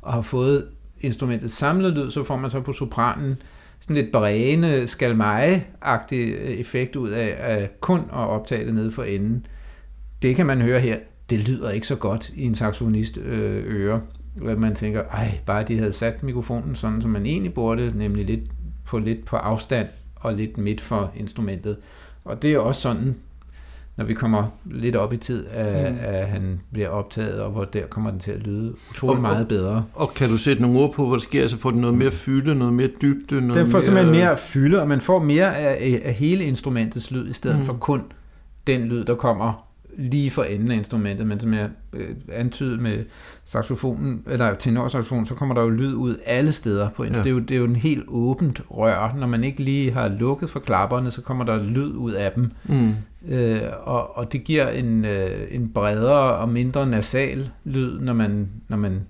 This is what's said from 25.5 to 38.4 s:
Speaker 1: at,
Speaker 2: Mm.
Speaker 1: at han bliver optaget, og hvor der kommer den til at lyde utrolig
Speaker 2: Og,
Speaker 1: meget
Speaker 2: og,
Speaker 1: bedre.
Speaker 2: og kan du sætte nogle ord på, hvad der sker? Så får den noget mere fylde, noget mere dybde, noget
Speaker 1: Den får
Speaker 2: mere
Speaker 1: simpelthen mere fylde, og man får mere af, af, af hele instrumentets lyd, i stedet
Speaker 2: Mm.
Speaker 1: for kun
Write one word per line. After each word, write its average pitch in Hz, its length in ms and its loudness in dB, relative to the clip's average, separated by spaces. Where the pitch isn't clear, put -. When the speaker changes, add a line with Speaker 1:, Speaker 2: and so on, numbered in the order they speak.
Speaker 1:
at, 110 400 0
Speaker 2:
Mm. 123 100 -4
Speaker 1:
at 98 260 -2
han 95 340 -4
bliver 104 180 -2
optaget, 104 520 -4
og 101 100 -4
hvor 104 140 -4
der 104 220 -4
kommer 110 240 -4
den 95 80 -4
til 95 120 -6
at 101 80 -4
lyde 104 340 -4
utrolig 131 240 2
Speaker 2:
Og, 127 60 0
Speaker 1:
meget 110 200 2
Speaker 2:
og, 110 60 0
Speaker 1:
bedre. 107 460 0
Speaker 2:
og 147 200 -2
kan 131 160 2
du 113 80 2
sætte 120 240 2
nogle 123 180 6
ord 143 140 4
på, 139 140 0
hvad 123 100 2
der 113 60 0
sker? 135 240 2
Så 113 100 -2
får 127 140 0
den 120 100 2
noget 120 160 4
mere 131 140 4
fylde, 139 440 2
noget 123 180 2
mere 127 160 4
dybde, 139 460 2
noget 120 80 2
Speaker 1:
Den 170 160 6
får 196 60 6
Speaker 2:
mere 175 80 6
Speaker 1:
simpelthen 180 300 8
mere 170 220 6
fylde, 147 440 4
og 147 60 0
man 143 140 2
får 185 220 4
mere 156 340 4
af, 143 220 2
af, 123 260 2
af 131 80 0
hele 160 320 2
instrumentets 123 640 -2
lyd, 127 180 -4
i 113 40 -6
stedet 147 260 0
Speaker 2:
Mm. 139 60 0
Speaker 1:
for 127 80 -2
kun 123 280 0